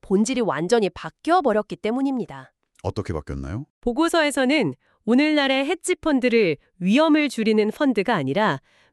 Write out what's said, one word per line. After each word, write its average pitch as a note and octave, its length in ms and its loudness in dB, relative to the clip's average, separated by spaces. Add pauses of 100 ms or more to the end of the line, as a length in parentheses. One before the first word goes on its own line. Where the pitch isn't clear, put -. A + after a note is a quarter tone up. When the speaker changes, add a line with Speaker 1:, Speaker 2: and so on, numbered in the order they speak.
Speaker 1:
본질이 A3 380 0
완전히 F3+ 500 0
바뀌어버렸기 G#3+ 840 -2
때문입니다. A3+ 760 -6 (300)
Speaker 2:
어떻게 F#2+ 280 -6
바뀌었나요? D2+ 540 -8 (160)
Speaker 1:
보고서에서는 C#4+ 960 0 (300)
오늘날의 C4+ 600 2
헤지펀드를 B3+ 920 0 (200)
위험을 D4 520 4
줄이는 G#3+ 420 0
펀드가 A#3+ 420 0
아니라, D3+ 480 0 (320)